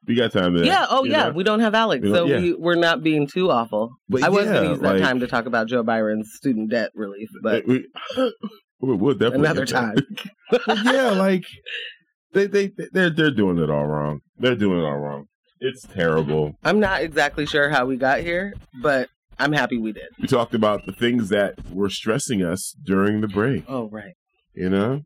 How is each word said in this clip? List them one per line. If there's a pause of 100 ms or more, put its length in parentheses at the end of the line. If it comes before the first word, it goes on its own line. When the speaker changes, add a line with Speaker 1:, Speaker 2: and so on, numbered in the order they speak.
Speaker 1:
We
got
time
there.
Speaker 2:
Yeah,
oh,
Speaker 1:
You
Speaker 2:
yeah.
Speaker 1:
know?
Speaker 2:
We
don't
have
Alex,
Speaker 1:
We
don't,
Speaker 2:
so
Speaker 1:
yeah.
Speaker 2:
we,
we're
not
being
too
awful. (160)
Speaker 1:
But
Speaker 2:
I
was
Speaker 1:
yeah,
Speaker 2:
gonna
use
that
Speaker 1:
like,
Speaker 2:
time
to
talk
about
Joe
Byron's
student
debt
relief, (140)
but
Speaker 1:
we, (300)
<laughs> (560)
we'll
definitely
Speaker 2:
another
Speaker 1:
get
there.
Speaker 2:
time. (540)
<laughs>
Speaker 1:
But
yeah,
like, (920)
they,
they, (220)
they're,
they're
doing
it
all
wrong. (180)
They're
doing
it
all
wrong. (340)
It's
terrible. (100)
Speaker 2:
I'm
not
exactly
sure
how
we
got
here, (280)
but (280)
I'm
happy
we
did. (120)
Speaker 1:
We
talked
about
the
things
that
were
stressing
us
during
the
break.
Speaker 2:
Oh,
right. (420)
Speaker 1:
You
know?